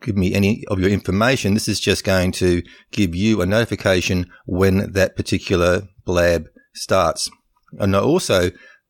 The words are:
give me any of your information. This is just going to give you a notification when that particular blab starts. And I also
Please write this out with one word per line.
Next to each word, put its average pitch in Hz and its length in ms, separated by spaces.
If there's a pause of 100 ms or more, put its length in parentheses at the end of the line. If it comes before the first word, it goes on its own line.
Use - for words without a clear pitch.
give 95 160
me 90 160
any 98 360
of 98 100
your 92 100
information. 101 640
This 110 140
is 101 120
just - 240
going 92 300
to 87 300 (280)
give 95 220
you 101 280
a 90 40
notification 98 800 (200)
when 95 460
that 95 220
particular 92 680 (200)
blab 87 440 (260)
starts. - 560 (480)
And 101 180
I 98 40
also 107 500 (400)